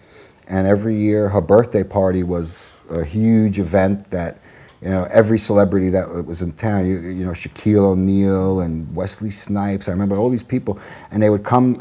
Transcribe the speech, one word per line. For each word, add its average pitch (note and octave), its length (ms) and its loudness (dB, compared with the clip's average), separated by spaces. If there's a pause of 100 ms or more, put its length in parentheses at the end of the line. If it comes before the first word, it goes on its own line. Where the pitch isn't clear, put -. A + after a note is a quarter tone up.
(480)
And F#2+ 180 0
every G#2 300 2
year, G#2 320 0
her G2 140 0
birthday G2+ 420 4
party F#2 380 0
was F2 680 -6
a E2 160 -4
huge G#2+ 540 2
event G2 520 0
that, F2 280 -6 (420)
you F2 80 -8
know, F#2+ 220 0
every A2+ 260 4
celebrity G2+ 540 0
that F2 340 -4
was E2+ 160 -12
in F2 120 -6
town, G2+ 340 -2
you, F#2 140 -2
you F2+ 220 -8
know, F2+ 100 -6
Shaquille G#2 520 0
O'Neal F#2+ 760 2
and E2 360 -6
Wesley G2+ 320 -6
Snipes, G2+ 600 -6
I - 20 -4
remember G2 260 -2
all A#2 140 0
these A#2+ 120 -2
people, B2 360 -6 (320)
and G#2 120 0
they G#2+ 60 6
would G#2 160 2
come B2+ 360 4